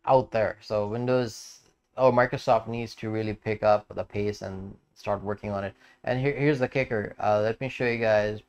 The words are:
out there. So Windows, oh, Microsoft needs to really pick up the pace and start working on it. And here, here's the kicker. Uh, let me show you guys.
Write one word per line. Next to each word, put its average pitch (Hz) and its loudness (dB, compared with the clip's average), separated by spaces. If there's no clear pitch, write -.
out 131 4
there. 107 0
So 104 -2
Windows, 123 -4
oh, 127 6
Microsoft 123 2
needs 117 -8
to 110 -8
really 110 -2
pick 104 -4
up 104 4
the 95 -8
pace 104 -4
and 95 -12
start 101 -4
working 104 -6
on 98 -4
it. 95 -8
And 123 -2
here, 139 0
here's 143 2
the 123 2
kicker. 123 -2
Uh, 104 2
let 113 -2
me 131 -6
show 127 -4
you 117 0
guys. 107 2